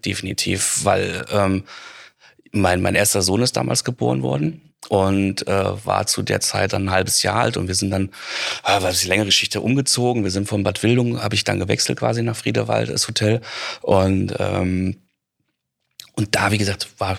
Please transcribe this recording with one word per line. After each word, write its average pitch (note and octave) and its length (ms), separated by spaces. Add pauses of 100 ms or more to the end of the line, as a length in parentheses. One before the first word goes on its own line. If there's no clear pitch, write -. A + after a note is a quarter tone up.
definitiv, F#2+ 800
weil, F#2+ 460
ähm, F#2+ 320 (920)
mein, F#2 280
mein F#2+ 140
erster G2+ 280
Sohn F#2+ 200
ist B2+ 140
damals B2 280
geboren B2 380
worden. D3 400 (260)
Und, G2 600
äh, G2 360
war G2 220
zu - 160
der G2+ 180
Zeit G2 320
dann G2 120
ein F#2+ 80
halbes F#2+ 320
Jahr G2 160
alt A#2 160
und F#2 100
wir F#2 80
sind G2 160
dann, F#2+ 200 (520)
äh, G2 180
war F#2 60
eine F2+ 100 (100)
längere G2 200
Geschichte, - 340
umgezogen. B2 600
Wir G2 80
sind G2 180
von G2+ 140
Bad G2 220
Wildungen, A#2+ 360
hab A2 120
ich G#2 100
dann G2+ 160
gewechselt G#2+ 400
quasi A#2 240
nach A#2 140
Friedewald, A2+ 520
das - 200
Hotel. A2+ 320 (420)
Und, F#2+ 560
ähm, F#2 580 (1160)
und G#2 200
da, G2+ 180
wie G#2+ 60
gesagt, G2 300 (100)
war, F#2+ 200